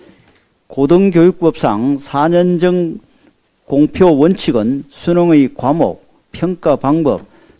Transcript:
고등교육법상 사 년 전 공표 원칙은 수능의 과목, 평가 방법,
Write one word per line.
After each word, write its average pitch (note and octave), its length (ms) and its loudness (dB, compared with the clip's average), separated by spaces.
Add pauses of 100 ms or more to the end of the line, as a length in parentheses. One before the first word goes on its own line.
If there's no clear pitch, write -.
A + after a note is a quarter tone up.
(680)
고등교육법상 D#3+ 1300 0
사 C#3+ 300 -4
년 F3 320 0
전 F3+ 400 -2 (680)
공표 D3+ 520 2
원칙은 C#3 720 -2
수능의 E3+ 640 0
과목, C3 500 -4 (260)
평가 E3 460 -4
방법, C#3 480 -2 (340)